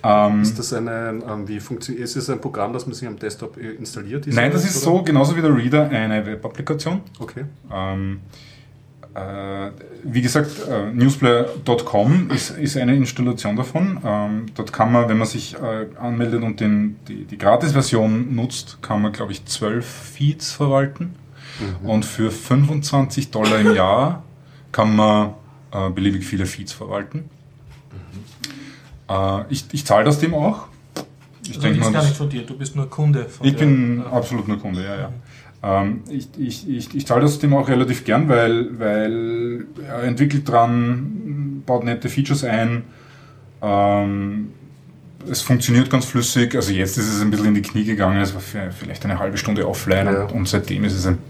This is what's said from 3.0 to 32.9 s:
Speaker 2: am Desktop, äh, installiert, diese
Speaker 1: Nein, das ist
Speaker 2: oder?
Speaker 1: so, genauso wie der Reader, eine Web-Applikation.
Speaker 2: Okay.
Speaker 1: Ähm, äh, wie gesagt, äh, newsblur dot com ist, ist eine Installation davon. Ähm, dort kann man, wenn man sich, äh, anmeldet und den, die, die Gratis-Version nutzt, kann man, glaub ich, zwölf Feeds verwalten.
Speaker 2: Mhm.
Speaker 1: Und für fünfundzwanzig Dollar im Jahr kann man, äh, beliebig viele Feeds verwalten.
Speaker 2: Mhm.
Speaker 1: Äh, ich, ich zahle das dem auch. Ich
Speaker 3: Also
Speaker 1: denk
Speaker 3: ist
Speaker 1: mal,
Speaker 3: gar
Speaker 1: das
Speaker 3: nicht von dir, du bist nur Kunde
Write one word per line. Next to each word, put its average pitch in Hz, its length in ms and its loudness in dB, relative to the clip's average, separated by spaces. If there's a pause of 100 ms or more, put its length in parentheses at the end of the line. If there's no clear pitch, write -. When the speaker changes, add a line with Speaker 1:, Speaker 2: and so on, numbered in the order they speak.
Speaker 2:
am 104 100 -12
Desktop, - 400 -10
äh, 110 140 -12
installiert, 110 560 -10
diese 123 80 -2
Speaker 1:
Nein, 120 160 4
das 170 120 2
ist 190 120 0 (100)
Speaker 2:
oder? 170 120 4
Speaker 1:
so, 190 40 2
genauso 151 340 4
wie 165 60 0
der 156 140 6
Reader, 139 340 2
eine 110 340 0
Web-Applikation. 143 800 -6 (160)
Speaker 2:
Okay. 120 280 -12 (280)
Speaker 1:
Ähm, 98 460 -4 (960)
äh, 98 560 -10 (320)
wie 123 180 0
gesagt, 147 300 2 (180)
äh, 107 240 -4
newsblur 123 540 4 (160)
dot 120 220 2
com 131 440 4
ist, 123 220 -2
ist 147 260 -4
eine 127 180 2
Installation 123 600 0
davon. 165 500 -2
Ähm, 107 480 -2
dort - 200 -8
kann 113 180 2
man, 120 180 4
wenn 110 80 2
man 113 80 2
sich, - 300 -8
äh, 110 320 -6 (120)
anmeldet 117 440 -2
und 107 160 -4
den, 104 380 2 (100)
die, 104 160 -12
die 101 160 -14
Gratis-Version 123 960 2
nutzt, - 480 -6
kann 104 180 -2
man, 104 100 0
glaub 101 200 -8
ich, - 140 -10
zwölf 113 420 -4
Feeds - 640 -4
verwalten. 139 640 0 (680)
Speaker 2:
Mhm. 101 80 -6
Speaker 1:
Und 107 160 2
für 110 240 -2
fünfundzwanzig 143 1000 0
Dollar 107 280 2
im 107 140 6
Jahr 110 480 2 (500)
kann 107 240 4
man, 107 380 4 (380)
äh, 95 180 -2
beliebig 95 380 0
viele 95 180 -2
Feeds - 280 -10
verwalten. 101 560 -8 (640)
Speaker 2:
Mhm. 92 280 -18 (880)
Speaker 1:
Äh, 98 420 0
ich, 139 220 -6
ich 143 140 -6
zahle 107 180 6
das 147 160 4
dem 160 140 2
auch. 165 340 0 (760)
Ich - 80 -12
Speaker 3:
Also - 100 -8
Speaker 1:
denk 107 160 2
Speaker 3:
ist 117 60 4
Speaker 1:
mal, 113 100 4
Speaker 3:
gar 156 80 2
Speaker 1:
das 143 80 4
Speaker 3:
nicht 143 80 -2
von 143 120 -2
dir, 123 120 -6
du 131 160 -14
bist 139 180 -8
nur 139 140 -4
Kunde 143 400 2